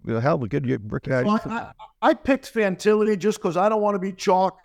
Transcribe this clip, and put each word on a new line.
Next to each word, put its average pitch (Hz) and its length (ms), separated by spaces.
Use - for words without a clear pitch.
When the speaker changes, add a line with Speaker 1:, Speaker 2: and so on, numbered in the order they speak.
Speaker 1:
a 113 80
hell 135 140
of 147 80
a 110 60
good 139 180
year, 123 220
rookie 135 240
Speaker 2:
Yeah, 127 100
Speaker 3:
Well, 208 140
Speaker 2:
he's - 160
Speaker 3:
I, 233 200
I, 233 80
I 320 40
picked 269 380
Fantilli 214 640
just 202 240
'cause 170 160
I 190 120
don't 220 120
wanna 208 200
be 196 100
chalk. 185 540